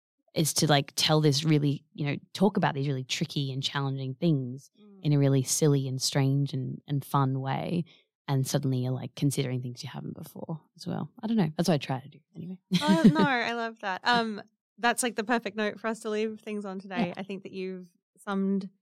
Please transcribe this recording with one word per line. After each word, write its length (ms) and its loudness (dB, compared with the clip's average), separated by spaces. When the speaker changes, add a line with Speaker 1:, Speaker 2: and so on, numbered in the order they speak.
Speaker 1:
is 200 2
to, 140 2
like, 280 4
tell 240 4
this 240 4
really, 400 2
you 120 -4
know, 100 -2
talk 240 2
about 180 2
these 140 -2
really 160 -2
tricky 480 -4
and 100 -4
challenging 520 -4
things 560 0
Speaker 2:
Mm. 220 -20
Speaker 1:
in 100 2
a 60 6
really 260 6
silly 420 2
and 160 -6
strange 500 2
and, 360 -6
and 160 -2
fun 360 0
way. 440 -4
And 200 0
suddenly 320 0
you're, 140 -2
like, 240 -8
considering 460 -2
things 200 -12
you 80 -12
haven't 240 -10
before 460 -12
as 100 -18
well. 240 -6
I 40 -6
don't 100 -2
know. 200 2
That's 120 0
what 60 4
I 40 2
try 220 -6
to 80 -16
do 100 -20
anyway. 240 -12
Speaker 2:
Oh, 220 6
Speaker 1:
<laughs> 60 8
Speaker 2:
no, 120 4
I 320 2
love 280 -6
that. 240 -6
Um, 380 2
that's, 260 0
like, 100 -4
the 100 -2
perfect 320 -2
note 220 -2
for 80 -8
us 140 -4
to 100 -8
leave 300 -4
things 240 -8
on 160 -8
today. 280 -4
Speaker 1:
Yeah. 80 -8
Speaker 2:
I 60 -8
think 220 -10
that 80 -16
you've 360 -8
summed 520 -2